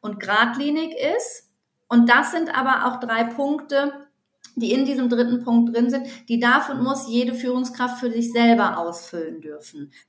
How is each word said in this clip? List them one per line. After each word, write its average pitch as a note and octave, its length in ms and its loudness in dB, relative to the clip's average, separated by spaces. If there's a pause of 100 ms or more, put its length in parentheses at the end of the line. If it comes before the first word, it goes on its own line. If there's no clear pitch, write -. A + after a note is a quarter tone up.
und G3+ 180 -8
geradlinig C4 760 0 (240)
ist. - 320 -8 (380)
Und A#3+ 220 6
das B3 220 4
sind E4+ 240 -4
aber C4 300 0
auch B3 140 -4
drei A3+ 240 -2
Punkte, C#4+ 840 -4 (480)
die A3+ 160 -2
in C4+ 140 2
diesem B3+ 240 0
dritten A#3+ 340 2
Punkt A#3 320 4
drin A#3+ 140 4
sind, C4 180 -2 (220)
die A#3 100 0
darf C4 300 4
und B3+ 120 -4
muss C4+ 280 -2
jede A#3+ 240 0
Führungskraft B3 680 -4
für A#3+ 120 -4
sich A#3 200 -2
selber A#3 460 4
ausfüllen E3 640 -8
dürfen. D3 500 -16 (180)